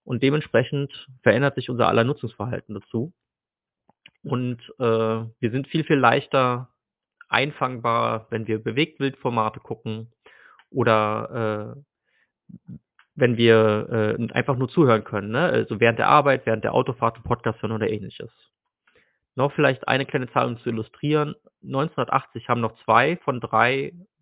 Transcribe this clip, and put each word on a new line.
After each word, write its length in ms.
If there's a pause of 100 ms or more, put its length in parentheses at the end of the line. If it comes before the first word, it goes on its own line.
Und 180
dementsprechend 840 (160)
verändert 320
sich 140
unser 180
aller 160
Nutzungsverhalten 720
dazu. 360 (1120)
Und, 380 (200)
äh, 40
wir 680
sind 160
viel, 160
viel 140
leichter 720 (580)
einfangbar, 1040
wenn 180
wir 140
Bewegtbildformate 1000
gucken 520 (580)
oder, 1080
äh, 920 (460)
wenn 220
wir, 800
äh, 140
einfach 240
nur 120
zuhören 340
können, 280
ne? 140
Also 340
während 200
der 80
Arbeit, 380
während 180
der 100
Autofahrt 420
einen 100
Podcast 360
hören 100
oder 180
ähnliches. 420 (1040)
Noch 180
vielleicht 340
eine 180
kleine 260
Zahl, 160
um 120
zu 100
illustrieren. 640 (260)
Neunzehnhundertachtzig 880
haben 120
noch 220
zwei 340
von 220
drei 540 (280)